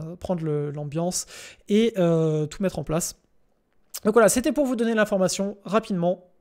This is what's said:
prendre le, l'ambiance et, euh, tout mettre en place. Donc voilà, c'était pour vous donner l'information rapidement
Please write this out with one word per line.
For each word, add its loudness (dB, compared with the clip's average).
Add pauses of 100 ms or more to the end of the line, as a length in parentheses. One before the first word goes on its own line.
(200)
prendre -4
le, -2
l'ambiance -6 (440)
et, 4
euh, 2
tout -10
mettre -2
en -6
place. -4 (880)
Donc 2
voilà, 8
c'était 2
pour 0
vous -2
donner 0
l'information 0
rapidement -2 (120)